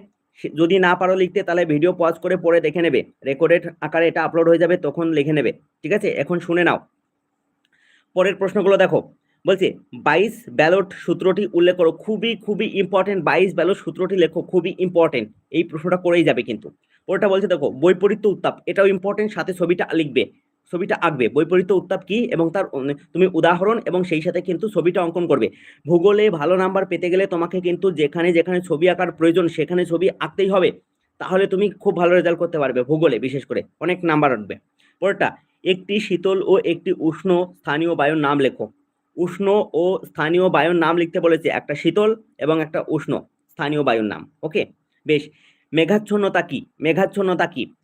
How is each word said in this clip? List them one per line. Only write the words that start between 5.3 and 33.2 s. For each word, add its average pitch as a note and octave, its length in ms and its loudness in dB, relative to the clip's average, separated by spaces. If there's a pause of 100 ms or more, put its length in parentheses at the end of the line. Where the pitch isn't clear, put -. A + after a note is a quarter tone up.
নেবে, B2+ 180 0 (300)
ঠিক D#3+ 120 -2
আছে? G#3 160 0
এখন E3 300 -4
শুনে E3+ 240 0
নাও D3 160 2 (1400)
পরের F#3 200 2
প্রশ্নগুলো F#3+ 420 2
দেখো। E3 220 4 (460)
বলছে F#3 220 2 (260)
বাইশ D#3 420 0 (140)
ব্যালট E3+ 440 2
সূত্রটি F3+ 500 -2 (100)
উল্লেখ F3 220 4
করো। E3 160 2
খুবই, G#3 440 -4
খুবই G#3 320 -6 (120)
ইম্পর্টেন্ট, F#3+ 440 0
বাইশ D#3+ 320 2
ব্যালট F3 220 0
সূত্রটি F3+ 380 -6
লেখো, E3+ 260 0
খুবই F3+ 380 -2
ইম্পর্টেন্ট, E3 480 0 (240)
এই D#3+ 120 0
প্রশ্নটা E3+ 340 -4
করেই F3 260 2
যাবে B2+ 200 2
কিন্তু। A2 240 -8 (400)
পরেরটা F#3+ 200 0
বলছে G3 200 2
দেখো D3+ 240 0
বৈপরীত্য F#3 560 0
উত্তাপ, D#3+ 260 -2 (120)
এটাও F#3+ 220 2
ইম্পর্টেন্ট, G3+ 440 -2
সাথে F3 220 -6
ছবিটা F3+ 400 0
লিখবে, C#3 300 0 (500)
ছবিটা F3 280 -2
আঁকবে। D#3 280 0
বৈপরীত্য F3 440 0
উত্তাপ F#3 340 -2
কি G3+ 160 -2
এবং E3 280 -2
তার G3 200 -2
উন-, C#3 260 -6 (160)
তুমি F3 200 2
উদাহরণ F3 520 2
এবং F3 180 -2
সেই E3+ 180 -2
সাথে F3 200 -2
কিন্তু E3+ 280 -6
ছবিটা F3+ 320 0
অঙ্কন E3+ 260 -2
করবে। C3+ 200 2 (400)
ভূগোলে G3+ 420 4
ভালো D#3+ 280 0
নাম্বার F#3+ 280 0
পেতে F3 240 -4
গেলে F#3+ 180 2
তোমাকে E3+ 340 -4
কিন্তু F3 300 -2
যেখানে D#3+ 420 0
যেখানে F3+ 280 2
ছবি E3 280 -2
আঁকার F3 220 -2
প্রয়োজন E3+ 360 2
সেখানে E3 380 -2
ছবি E3 220 -2 (120)
আঁকতেই F#3+ 300 -2
হবে, F#3 200 2 (520)
তাহলে F#3 260 0
তুমি F3+ 220 0
খুব - 260 -4
ভালো F3 200 2
রেজাল্ট E3+ 240 2
করতে E3+ 200 -4
পারবে B2+ 240 0
ভূগোলে, D3+ 360 0
বিশেষ C3 260 -6